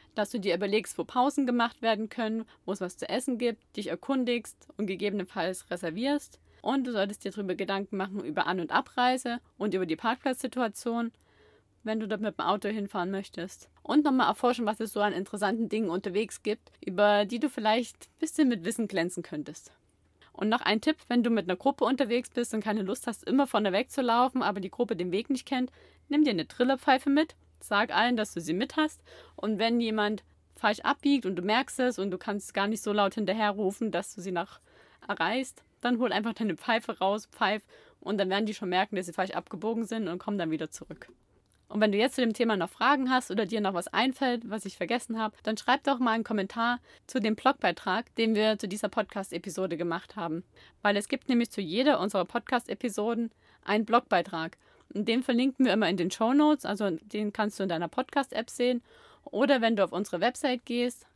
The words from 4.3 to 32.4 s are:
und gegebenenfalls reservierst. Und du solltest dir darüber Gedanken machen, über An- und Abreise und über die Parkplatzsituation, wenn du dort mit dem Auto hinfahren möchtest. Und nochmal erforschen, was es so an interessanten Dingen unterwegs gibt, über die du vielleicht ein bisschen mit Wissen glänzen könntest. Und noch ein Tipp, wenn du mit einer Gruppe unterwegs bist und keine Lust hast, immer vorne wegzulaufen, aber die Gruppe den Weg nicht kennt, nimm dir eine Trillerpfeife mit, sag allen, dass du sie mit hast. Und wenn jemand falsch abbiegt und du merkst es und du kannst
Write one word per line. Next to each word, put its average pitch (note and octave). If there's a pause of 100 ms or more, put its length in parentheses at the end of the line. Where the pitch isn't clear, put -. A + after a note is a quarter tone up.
und G#3
gegebenenfalls F#3+
reservierst. G3+ (220)
Und C4
du B3
solltest G3+
dir G3+
darüber F#3+
Gedanken G3
machen, G3
über D3+
An- F#3
und D#3+
Abreise B3 (180)
und G#3+
über F#3
die D#3+
Parkplatzsituation, A#3 (720)
wenn A3
du G#3+
dort G#3
mit G#3+
dem -
Auto G3+
hinfahren G3+
möchtest. G3 (140)
Und C#4+
nochmal C4
erforschen, A#3+
was G#3
es G#3+
so G#3
an G#3
interessanten G3+
Dingen G#3+
unterwegs G3
gibt, - (140)
über G#3
die A3
du C#4+
vielleicht A3+
ein -
bisschen D#4
mit F#3+
Wissen A3
glänzen F3
könntest. - (600)
Und G#3+
noch A#3
ein A3
Tipp, D#4 (100)
wenn A#3+
du A#3
mit G3
einer F3+
Gruppe C4+
unterwegs A#3+
bist A#3+
und G#3+
keine G#3+
Lust G3
hast, -
immer C4
vorne G#3
wegzulaufen, B3
aber G3+
die A3+
Gruppe -
den F3
Weg A3
nicht B3+
kennt, B3+ (380)
nimm D4+
dir C#4+
eine E3
Trillerpfeife C4
mit, D4+ (240)
sag G#3
allen, A#3+
dass G#3+
du E3+
sie D#3+
mit G3+
hast. D#4 (340)
Und G#3+
wenn A#3
jemand A3 (320)
falsch G#3
abbiegt C#4
und F#3
du F3
merkst A3
es B3
und F#3+
du F#3
kannst G3+